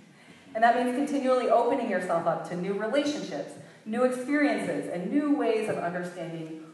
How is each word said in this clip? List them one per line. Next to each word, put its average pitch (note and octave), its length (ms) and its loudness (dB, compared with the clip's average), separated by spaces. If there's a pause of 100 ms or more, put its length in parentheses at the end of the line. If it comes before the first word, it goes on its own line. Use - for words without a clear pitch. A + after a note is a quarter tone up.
(560)
And A3+ 80 4
that A#3+ 120 8
means B3 220 0
continually B3+ 540 2
opening A#3 360 4
yourself F3 380 0
up D#3+ 240 -2
to F3+ 60 -6
new F3+ 180 -4
relationships, A3 800 -2 (340)
new A#3 200 0
experiences, G#3+ 840 0
and F#3 200 -4
new D4 240 2
ways A3 340 0
of F#3 80 -2
understanding E3+ 840 -6 (100)